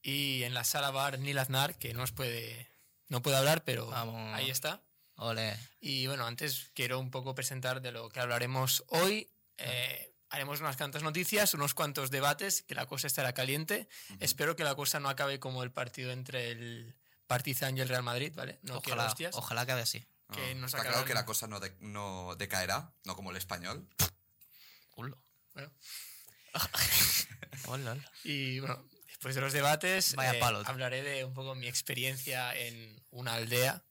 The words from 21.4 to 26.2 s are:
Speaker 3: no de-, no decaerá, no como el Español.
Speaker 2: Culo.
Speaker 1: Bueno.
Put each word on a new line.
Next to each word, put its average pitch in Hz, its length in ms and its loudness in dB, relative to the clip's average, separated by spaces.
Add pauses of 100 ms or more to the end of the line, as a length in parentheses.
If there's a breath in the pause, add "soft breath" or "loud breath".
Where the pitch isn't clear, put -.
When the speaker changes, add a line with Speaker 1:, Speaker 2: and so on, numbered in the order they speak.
Speaker 3:
no 104 100 -6
de-, 92 220 -8
no 98 560 -8
decaerá, 98 560 0 (120)
no 92 120 -6
como 98 160 -8
el 90 40 -6
Español. 92 520 -6 (1000 loud breath)
Speaker 2:
Culo. 131 300 -10 (340)
Speaker 1:
Bueno. 139 180 -14 (840 loud breath)